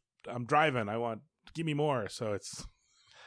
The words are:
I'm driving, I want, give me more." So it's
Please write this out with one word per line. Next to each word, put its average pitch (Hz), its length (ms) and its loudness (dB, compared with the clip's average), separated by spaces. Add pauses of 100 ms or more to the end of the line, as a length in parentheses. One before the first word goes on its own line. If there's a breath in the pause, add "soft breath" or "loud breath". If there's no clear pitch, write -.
(280)
I'm 120 160 -4
driving, 131 440 4
I 110 100 0
want, 117 240 -2 (320)
give 165 120 -4
me 151 80 0
more." 143 340 2
So 107 260 -2
it's - 320 -8 (600 loud breath)